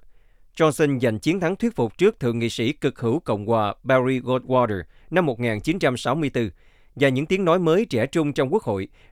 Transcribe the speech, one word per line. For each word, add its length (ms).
Johnson 420
giành 200
chiến 200
thắng 160
thuyết 200
phục 220
trước 220
thượng 200
nghị 100
sĩ 240
cực 260
hữu 200
Cộng 260
hòa 380
Barry 360
Goldwater 640
năm 160
một 140
nghìn 200
chín 200
trăm 180
sáu 180
mươi 140
tư, 220
và 140
những 160
tiếng 200
nói 140
mới 260
trẻ 200
trung 280
trong 200
quốc 100
hội 240